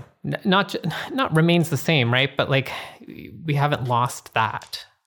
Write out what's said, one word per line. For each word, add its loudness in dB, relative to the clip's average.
n-, -6
not 2
ju-, -6
not 0
remains 6
the 0
same, 2
right? 2
But, 0
like, 0
we -8
haven't 0
lost -2
that. -2